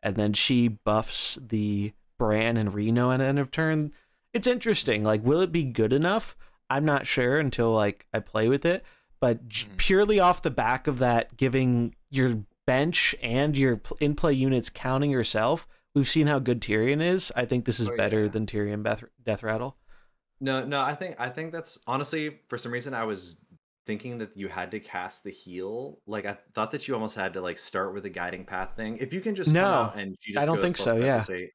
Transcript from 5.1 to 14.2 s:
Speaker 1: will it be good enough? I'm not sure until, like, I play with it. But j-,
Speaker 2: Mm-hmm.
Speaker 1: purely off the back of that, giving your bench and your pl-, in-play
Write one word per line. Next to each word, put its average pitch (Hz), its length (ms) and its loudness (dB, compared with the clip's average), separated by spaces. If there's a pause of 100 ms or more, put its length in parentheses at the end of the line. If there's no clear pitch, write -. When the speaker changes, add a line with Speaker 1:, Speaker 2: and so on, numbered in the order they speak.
Speaker 1:
will 143 180 4
it 185 100 0
be 165 120 0
good 117 300 2
enough? 175 420 2 (360)
I'm 139 140 0
not 143 200 2
sure 127 340 2
until, 123 340 2
like, 107 400 0
I 110 60 0
play 110 280 0
with 139 180 2
it. 175 180 2 (360)
But 120 280 2
j-, - 200 -6
Speaker 2:
Mm-hmm. 98 100 -16
Speaker 1:
purely 202 420 4
off 180 220 6
the 156 80 0
back 123 380 0
of 135 120 0
that, 120 380 2
giving 123 560 2 (160)
your 127 340 0 (220)
bench 139 560 2
and 135 340 0
your 131 220 4
pl-, - 220 -8
in-play 147 340 2